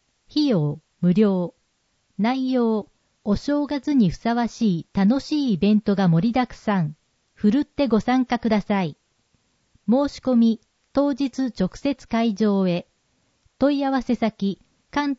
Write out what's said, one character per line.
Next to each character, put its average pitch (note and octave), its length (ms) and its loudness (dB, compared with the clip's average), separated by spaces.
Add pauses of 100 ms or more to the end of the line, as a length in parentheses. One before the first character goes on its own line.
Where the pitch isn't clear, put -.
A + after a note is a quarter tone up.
(300)
費 D4+ 180 0
用、 D#3 320 0 (220)
無 F3 120 4
料。 F#3+ 420 0 (640)
内 B3+ 340 -2
容、 A3+ 380 0 (340)
お G#3 120 0
正 D4 320 -2
月 D4 260 -4
に A3 160 4
ふ - 60 -6
さ A#3 180 -2
わ A#3 140 -2
し G3 320 -2
い - 140 -14
楽 G3+ 260 2
し C#4+ 300 -4
い G#3 40 2
イ E3+ 40 -2
ベ G3+ 160 2
ン G#3+ 80 2
ト G3+ 140 0
が G3 120 0
盛 E3+ 220 2
り A3+ 40 -4
だ B3 140 0
く - 60 -14
さ G3 280 -2
ん。 D3+ 140 -6 (380)
ふ G#3 180 0
る C4 80 2
っ D4 60 -2
て C#4+ 220 -4
ご A3 120 2
参 B3+ 260 0
加 A#3 140 -2
く A#3 100 -2
だ G#3+ 120 0
さ G3+ 220 -2
い。 D3 140 -8 (880)
申 C4+ 220 2
し - 100 -18
込 B3+ 160 0
み、 A3+ 260 2 (300)
当 C#4+ 220 0
日 C4 420 -4
直 F3+ 200 -2
接 - 320 -6
会 A#3 260 -2
場 G3 340 0
へ。 F3 200 -4 (720)
問 C#4 180 2
い C#4 80 -2
合 C4+ 60 -2
わ C4+ 100 0
せ A#3 140 -2
先、 G3+ 440 -4 (300)
関 C#4+ 300 -4